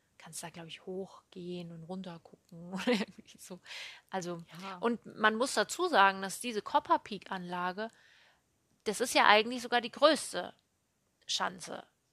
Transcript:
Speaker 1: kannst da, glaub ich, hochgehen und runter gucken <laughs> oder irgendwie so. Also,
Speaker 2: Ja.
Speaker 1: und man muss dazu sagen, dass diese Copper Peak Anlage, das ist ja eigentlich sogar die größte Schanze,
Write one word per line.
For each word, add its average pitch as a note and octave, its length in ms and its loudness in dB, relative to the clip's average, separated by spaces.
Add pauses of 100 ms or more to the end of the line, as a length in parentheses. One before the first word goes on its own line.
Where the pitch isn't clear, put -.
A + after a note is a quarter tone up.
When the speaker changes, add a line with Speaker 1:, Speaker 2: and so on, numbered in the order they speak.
(180)
Speaker 1:
kannst - 260 -14
da, E3 60 -10
glaub E3 180 -14
ich, - 180 -16
hochgehen F3+ 880 -10
und E3 100 -14
runter F3+ 380 -10
gucken F3 520 -16
<laughs> - 20 -4
oder G3 180 0
irgendwie - 460 -4
so. - 200 -16 (520)
Also, F3 300 -4 (220)
Speaker 2:
Ja. F#3+ 160 -10
Speaker 1:
und A#3 260 -2 (120)
man G#3+ 180 2
muss B3 200 -2
dazu E4+ 340 0
sagen, G3 340 6
dass F#3+ 160 -6
diese A3+ 240 -4
Copper - 380 2
Peak - 320 -10
Anlage, F3+ 560 -4 (960)
das G#3 160 -2
ist B3+ 140 0
ja C#4+ 120 8
eigentlich A3+ 360 6
sogar A#3+ 180 0
die A3+ 100 -4
größte B3+ 640 4 (720)
Schanze, - 580 -4 (280)